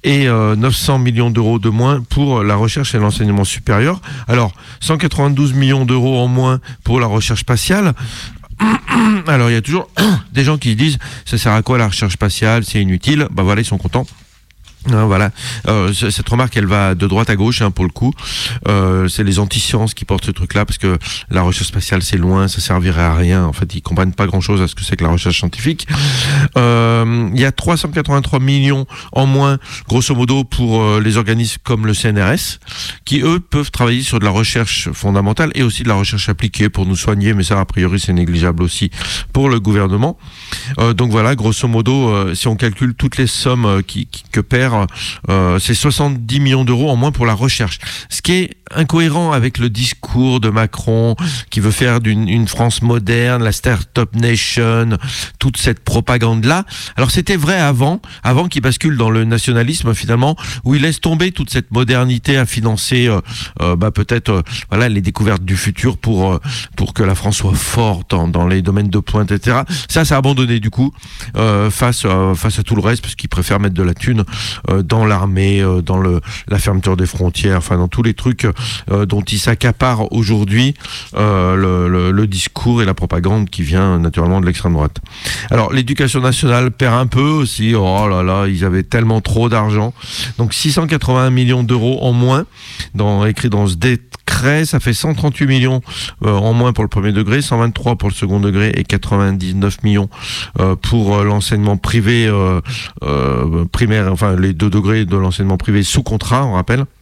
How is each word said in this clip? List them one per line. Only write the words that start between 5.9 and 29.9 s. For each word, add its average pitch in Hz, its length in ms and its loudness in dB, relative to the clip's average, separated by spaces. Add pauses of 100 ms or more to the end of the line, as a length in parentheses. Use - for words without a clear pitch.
en 123 100 2
moins 127 320 2 (220)
pour 120 160 2
la 117 80 2
recherche 107 340 0
spatiale. 120 180 0 (1000)
<clears throat> 220 680 0
Alors, 127 240 4
il 117 40 2
y - 20 2
a 110 60 0
toujours 160 260 -2 (220)
<clears throat> 139 220 -2
des 135 120 2
gens 151 140 2
qui 113 180 0
disent, « 139 220 2 (260)
Ça 113 140 -4
sert 110 140 0
à 110 100 2
quoi 127 160 0
la 110 100 2
recherche 92 260 -2
spatiale ? 110 500 0
C'est 107 160 -2
inutile. » 98 520 0
Bah 98 100 -2
voilà, 101 180 2
ils 117 60 -2
sont 101 120 -2
contents. 117 280 -2 (840)
Hein, 110 160 4
voilà. 101 260 2 (340)
Euh, 101 260 2
c-, 101 200 -2
cette - 160 -4
remarque, 120 280 0
elle 104 100 2
va 98 280 2
de 87 120 0
droite 101 220 2
à 107 80 0
gauche, 113 260 0
hein, 101 100 0
pour 92 120 -2
le 85 60 0
coup. 131 220 -2 (560)
Euh, 95 400 2
c'est 104 160 -2
les 98 160 0
anti-sciences 107 520 -2
qui - 120 -12
portent 95 200 -2
ce 92 60 -4
truc-là, 95 340 -2
parce - 140 -4
que 92 200 0 (320)
la 90 120 2
recherche 90 240 0
spatiale, 95 340 -2
c'est 95 160 -2
loin, 92 300 2
ça 92 140 -2
servirait 90 420 0
à 82 120 2
rien. 87 300 2
En 78 80 -2
fait, - 220 -6
ils - 80 -8
comprennent 90 320 0
pas 101 120 0
grand-chose 95 360 0
à 87 60 0
ce - 80 -8
que - 80 -8
c'est 95 120 -4
que - 60 -4
la 80 80 2
recherche 87 260 0
scientifique. 120 520 -4 (680)
Euh, 117 800 2
il 123 60 2
y 131 40 4
a 135 60 2
trois 170 260 -2
cent 156 120 -4
quatre-vingt-trois 147 500 0
millions 135 480 2 (260)
en 135 140 2
moins, 135 320 2 (300)
grosso 127 260 0